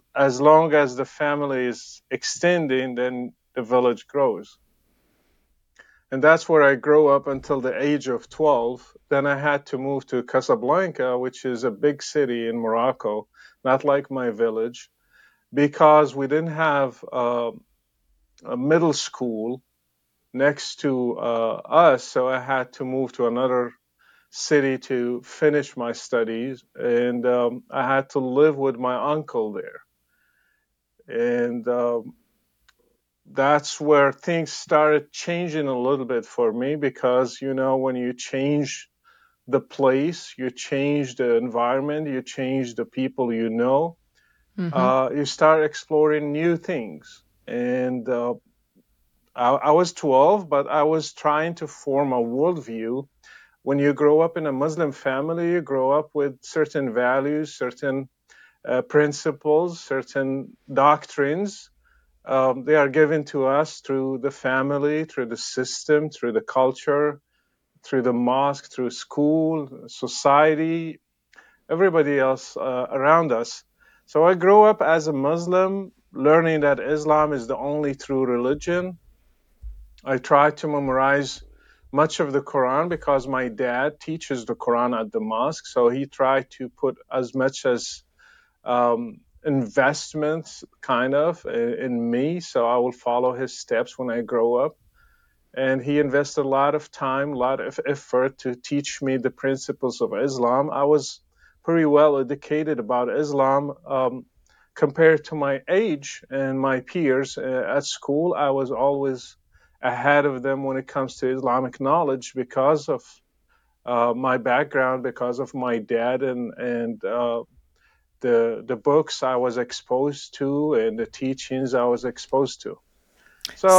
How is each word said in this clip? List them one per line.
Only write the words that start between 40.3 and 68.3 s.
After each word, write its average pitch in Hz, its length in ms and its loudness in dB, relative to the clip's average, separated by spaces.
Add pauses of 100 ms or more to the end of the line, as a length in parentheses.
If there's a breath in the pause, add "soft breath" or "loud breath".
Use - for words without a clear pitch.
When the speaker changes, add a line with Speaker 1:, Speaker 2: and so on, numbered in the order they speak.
Speaker 1:
you 131 140 -6
change 143 640 -2
the 120 220 2
environment, 131 720 -2
you 131 120 -4
change 127 540 -4
the 113 100 -4
people 131 480 -4
you 113 180 -2
know, 135 460 0 (640)
Speaker 2:
Mm-hmm. 170 160 -4
Speaker 1:
uh, 131 360 2
you 143 160 -2
start 156 380 4
exploring 151 680 0
new 165 240 0
things. 113 640 -8 (240)
And, 123 640 -4
uh, 120 260 -2 (1000)
I, 123 160 2
I 139 200 2
was 170 220 4
twelve, 156 560 4
but 143 180 0
I 147 160 0
was 156 300 0
trying 156 440 -2
to 160 100 -12
form 139 460 -2
a 123 100 0
worldview 123 840 -4 (560 loud breath)
when 139 160 0
you 143 120 4
grow 147 280 4
up 165 160 0
in 160 100 -4
a 139 60 -2
Muslim 151 400 -2
family, 160 600 -4
you 175 100 0
grow 135 280 0
up 151 240 0
with 143 280 -2
certain 147 520 -2
values, 135 640 0
certain, 131 500 -4 (600 soft breath)
uh, 127 140 0
principles, 151 960 0
certain 135 760 -4 (160)
doctrines. 147 960 0 (540)
Um, 131 400 0
they 151 120 4
are 143 120 6
given 151 360 2
to 139 220 -2
us 147 340 0
through 135 420 -4
the 135 80 -2
family, 139 760 -2
through 127 240 -6
the 113 80 -8
system, 147 760 -2
through 120 220 -6
the 110 80 0
culture, 143 800 -2 (640)
through 131 200 -2
the 123 100 2
mosque, 131 600 0